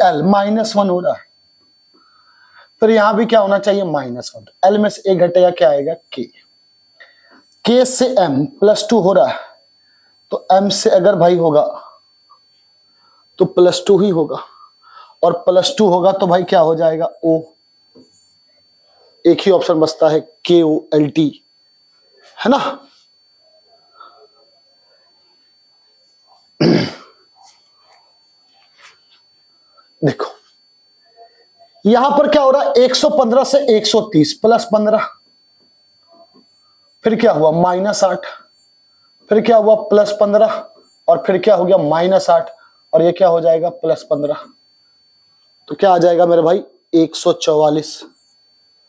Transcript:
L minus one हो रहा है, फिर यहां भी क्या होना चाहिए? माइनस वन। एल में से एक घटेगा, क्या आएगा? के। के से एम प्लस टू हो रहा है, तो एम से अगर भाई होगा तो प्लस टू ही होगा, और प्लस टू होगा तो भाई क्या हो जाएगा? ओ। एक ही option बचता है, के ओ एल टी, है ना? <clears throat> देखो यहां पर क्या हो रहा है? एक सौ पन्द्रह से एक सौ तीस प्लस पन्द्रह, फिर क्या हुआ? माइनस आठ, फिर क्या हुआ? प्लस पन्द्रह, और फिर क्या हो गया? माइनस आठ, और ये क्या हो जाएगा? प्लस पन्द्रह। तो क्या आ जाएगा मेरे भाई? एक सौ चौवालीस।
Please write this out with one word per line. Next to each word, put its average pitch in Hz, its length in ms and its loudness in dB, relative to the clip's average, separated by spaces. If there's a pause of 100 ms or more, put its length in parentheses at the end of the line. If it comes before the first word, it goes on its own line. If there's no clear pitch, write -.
L 165 220 2
minus 202 520 0
one 196 140 0
हो 180 100 -2
रहा 156 120 -4
है, - 140 -10 (1600)
फिर 220 80 4
यहां 214 240 2
भी 220 120 0
क्या 226 140 2
होना 196 180 0
चाहिए? 196 260 -2
माइनस 131 520 -8
वन। 110 80 -20 (200)
एल 202 140 2
में 208 120 0
से 190 220 -4
एक 180 60 0
घटेगा, 180 320 2
क्या 175 200 2
आएगा? 143 240 -4 (180)
के। 123 100 -10 (1400)
के 240 220 2
से 254 200 -2 (120)
एम 147 280 0 (100)
प्लस 208 340 0
टू 226 100 2
हो 180 120 0
रहा 165 140 4
है, - 120 -6 (920)
तो - 200 -10
एम 196 180 2
से 220 220 0
अगर 190 240 2
भाई 175 200 2
होगा 156 260 2 (1800)
तो 185 80 0
प्लस 180 400 0
टू 196 120 4
ही 202 120 0
होगा, 151 320 -4 (800)
और 170 180 2
प्लस 180 380 0
टू 214 100 2
होगा 180 240 2
तो 190 140 -2
भाई 180 180 0
क्या 185 160 0
हो 160 160 2
जाएगा? 160 340 -2 (140)
ओ। 160 180 0 (1800)
एक 170 160 2
ही 190 120 0
option 175 240 0
बचता 156 320 0
है, 151 120 0
के 175 420 0
ओ 156 180 0 (140)
एल 151 160 2
टी, 151 340 -4 (920)
है - 140 -4
ना? 269 80 2 (4000)
<clears throat> - 60 2 (3250)
देखो - 240 -4 (1600)
यहां 240 260 2
पर 294 180 0
क्या 294 140 2
हो 262 80 2
रहा 277 120 2
है? - 120 -4
एक 254 200 2
सौ 302 160 0
पन्द्रह 262 340 0
से 285 240 0
एक 214 180 2
सौ 220 220 -2
तीस 151 260 0
प्लस 226 320 0
पन्द्रह, 214 420 -2 (2000)
फिर 220 120 -4
क्या 226 160 0
हुआ? 156 200 0
माइनस 180 520 -4
आठ, 185 220 -6 (1040)
फिर 214 100 0
क्या 226 160 2
हुआ? 214 180 4 (100)
प्लस 208 360 0
पन्द्रह, 208 480 0 (400)
और 165 180 2
फिर 190 120 0
क्या 214 160 2
हो 180 100 -2
गया? 180 140 2
माइनस 175 520 0
आठ, 165 200 2 (420)
और 160 100 4
ये 170 100 2
क्या 180 160 2
हो 170 120 2
जाएगा? 165 300 0
प्लस 160 400 -6
पन्द्रह। 147 360 -6 (1200)
तो 151 60 -10
क्या 190 180 2
आ 180 60 2
जाएगा 170 280 2
मेरे 170 160 2
भाई? 175 220 0 (300)
एक 165 220 0
सौ 175 180 -2
चौवालीस। 151 680 -2 (840)